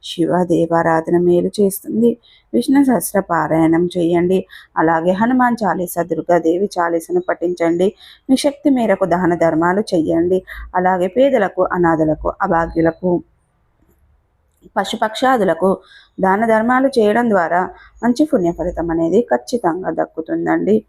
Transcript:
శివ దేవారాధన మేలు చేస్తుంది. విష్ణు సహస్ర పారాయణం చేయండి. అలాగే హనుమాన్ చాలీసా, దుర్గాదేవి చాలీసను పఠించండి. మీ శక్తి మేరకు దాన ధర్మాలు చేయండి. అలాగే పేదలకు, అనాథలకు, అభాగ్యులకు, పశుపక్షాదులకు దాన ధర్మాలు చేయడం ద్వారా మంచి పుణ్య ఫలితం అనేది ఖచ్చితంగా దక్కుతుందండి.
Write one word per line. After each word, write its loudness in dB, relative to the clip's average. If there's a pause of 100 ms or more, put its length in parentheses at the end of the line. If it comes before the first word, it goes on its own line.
శివ -2
దేవారాధన 0
మేలు 2
చేస్తుంది. 0 (420)
విష్ణు 2
సహస్ర 0
పారాయణం 2
చేయండి. 0 (380)
అలాగే 2
హనుమాన్ 2
చాలీసా, -4
దుర్గాదేవి 0
చాలీసను -2
పఠించండి. -2 (340)
మీ 0
శక్తి -2
మేరకు 0
దాన 2
ధర్మాలు 0
చేయండి. 0 (360)
అలాగే 0
పేదలకు, 0
అనాథలకు, 0 (120)
అభాగ్యులకు, 0 (1600)
పశుపక్షాదులకు 0 (480)
దాన 2
ధర్మాలు 2
చేయడం 2
ద్వారా 2 (360)
మంచి 0
పుణ్య 0
ఫలితం -6
అనేది 0
ఖచ్చితంగా -4
దక్కుతుందండి. -2 (120)